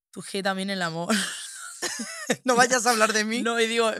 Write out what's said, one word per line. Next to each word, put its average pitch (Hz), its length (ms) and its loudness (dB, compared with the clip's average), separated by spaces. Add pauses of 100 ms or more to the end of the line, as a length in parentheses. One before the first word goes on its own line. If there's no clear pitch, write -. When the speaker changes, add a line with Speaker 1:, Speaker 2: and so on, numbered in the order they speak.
(120)
Speaker 1:
Tú - 100 -14
es - 80 -16
que 196 140 -6
también 190 260 -2
el 190 120 -4
amor. 170 280 -4
<laughs> - 1400 -4
Speaker 2:
No 254 100 4
vayas 247 300 4
a 247 60 6
hablar 214 220 4
de 214 120 2
mí. 220 180 -2
Speaker 1:
No, 233 160 0
y 226 80 2
digo, 226 320 2